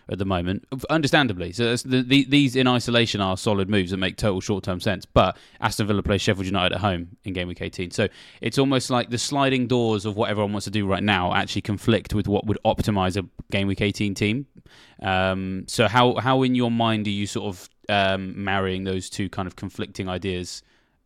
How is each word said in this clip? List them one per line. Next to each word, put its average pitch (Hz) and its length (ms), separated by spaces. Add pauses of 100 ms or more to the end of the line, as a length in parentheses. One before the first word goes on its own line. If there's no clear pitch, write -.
(100)
at 92 80
the 98 80
moment, 92 440
f-, 135 200
understandably. 131 600
So 107 140
that's 117 180
the, 127 200
the, 135 240
these 139 280
in 131 120
isolation 117 560
are 95 160
solid 98 320
moves 95 200
that 98 60
make 92 220
total 95 240
short-term 95 380
sense. 95 260
But 101 280 (240)
Aston 113 280
Villa 101 160
play 95 160
Sheffield 95 260
United 92 300
at 90 80
home 90 420
in 98 80
game 90 160
week 90 140
eighteen. 90 280
So 104 180 (340)
it's 117 160
almost 135 320
like 123 180
the 120 80
sliding 135 500
doors 113 380
of 107 100
what 104 140
everyone 104 240
wants 104 120
to 104 60
do 101 160
right 95 160
now 95 300
actually 98 300
conflict 104 500
with 104 160
what 101 180
would 104 200
optimise 95 500
a 92 100 (240)
game 98 160
week 98 140
eighteen 101 320
team. 110 340 (540)
Um, 95 680
so 113 200
how, 123 280
how 131 260
in 127 120
your 123 160
mind 113 360
are 107 40
you 101 160
sort 104 220
of, 92 220 (180)
um, 95 560
marrying 95 400
those 95 240
two 98 220
kind 95 160
of 87 100
conflicting - 500
ideas 92 560 (440)